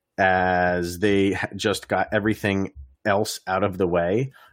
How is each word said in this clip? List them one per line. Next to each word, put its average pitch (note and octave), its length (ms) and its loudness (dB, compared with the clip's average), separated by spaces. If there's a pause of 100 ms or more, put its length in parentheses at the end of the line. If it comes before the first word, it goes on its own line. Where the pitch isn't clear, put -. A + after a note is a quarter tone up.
(200)
as F2+ 800 2
they G2 320 4
ha-, F2+ 240 -4
just G2 320 -2
got F#2+ 240 -2
everything G2+ 640 -2 (320)
else G#2 420 0
out F#2+ 160 0
of F#2+ 160 -2
the F#2 80 2
way F2+ 460 0 (200)